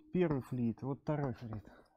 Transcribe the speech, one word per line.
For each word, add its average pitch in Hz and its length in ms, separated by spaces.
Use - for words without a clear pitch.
первый 160 300
флюид, 120 400
вот 131 180
второй 147 320
флюид, 110 320